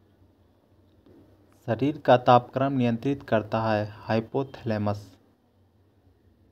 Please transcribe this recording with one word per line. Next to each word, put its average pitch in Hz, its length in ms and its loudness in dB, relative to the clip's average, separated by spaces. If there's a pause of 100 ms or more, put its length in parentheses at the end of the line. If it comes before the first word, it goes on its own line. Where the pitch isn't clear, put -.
(1700)
शरीर 131 320 -2
का 127 200 6
तापक्रम 127 540 2
नियंत्रित 127 500 -2
करता 110 400 -2
है 107 220 0 (120)
हाइपोथैलेमस। 113 1040 -4 (1500)